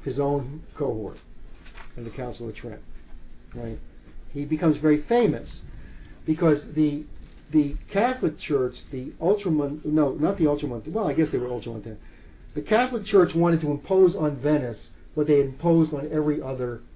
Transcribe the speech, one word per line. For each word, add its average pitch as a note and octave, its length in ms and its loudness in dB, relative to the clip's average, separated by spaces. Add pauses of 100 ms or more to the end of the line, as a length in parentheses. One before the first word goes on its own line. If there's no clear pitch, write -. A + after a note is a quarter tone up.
his B2+ 160 -4
own C#3+ 420 -2 (140)
cohort A2 400 -4 (800)
in A#2+ 80 -10
the A2+ 60 -10
Council A#2+ 380 -8
of G#2+ 60 -10
Trent, G#2+ 280 -12 (720)
right? A#2 240 -8 (540)
He C#3+ 120 -6
becomes D#3 320 2
very D3+ 260 4
famous A3+ 460 2 (760)
because D#3 380 2 (100)
the, D3+ 300 2 (480)
the C#3+ 240 4 (160)
Catholic A3+ 460 0
Church, B2+ 360 0 (180)
the C3 280 -8
Ultramont-, D#3+ 640 0
no, D3+ 280 4
not F3+ 260 0
the E3+ 60 4
Ultramont-, C#3 440 0
well, F#3+ 200 -2
I C#3 60 0
guess D#3 180 2
they B2+ 60 0
were A#2+ 100 -2
Ultramontane. A2+ 480 -8 (580)
The - 80 -4
Catholic A#3+ 440 0
Church F3 280 6
wanted E3+ 280 4
to D3 80 0
impose F#3 440 4
on D3+ 220 0
Venice B2+ 520 0 (260)
what D3+ 120 0
they D3 140 6
imposed D#3 540 4
on C#3+ 180 -4
every D3+ 300 0
other B2+ 380 -4 (160)